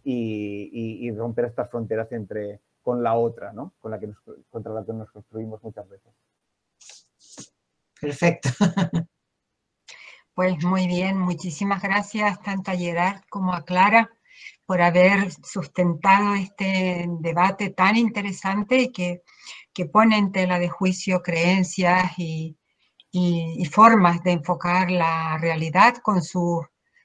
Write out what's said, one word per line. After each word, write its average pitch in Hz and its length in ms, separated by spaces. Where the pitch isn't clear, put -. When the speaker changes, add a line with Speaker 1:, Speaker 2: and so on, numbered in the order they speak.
Speaker 1:
y, 107 680
y, 113 340
y 120 60
romper 117 340
estas 120 240
fronteras 113 440
entre, 104 480
con 123 220
la 113 120
otra, 113 360
¿no? 123 300
Con 110 100
la 107 80
que 104 80
nos, 101 100
contra 113 220
la 107 140
que 113 80
nos 110 180
construimos 110 500
muchas 101 280
veces. - 240
Speaker 2:
Perfecto. 151 500
<laughs> 170 500
Speaker 3:
Pues 180 300
muy 185 240
bien, 185 300
muchísimas 185 640
gracias 208 600
tanto 196 300
a 185 60
Gerard 175 420
como 185 240
a 170 120
Clara 202 440
por 180 160
haber 180 520
sustentado 190 1000
este 185 760
debate 175 520
tan 196 260
interesante 208 800
y 254 160
que, 175 280
que 180 120
pone 214 320
en 196 140
tela 180 260
de 175 120
juicio 185 520
creencias 180 920
y, 160 400
y, 170 460
y 175 80
formas 196 580
de 180 80
enfocar 175 580
la 165 500
realidad 165 580
con 185 260
sus 170 380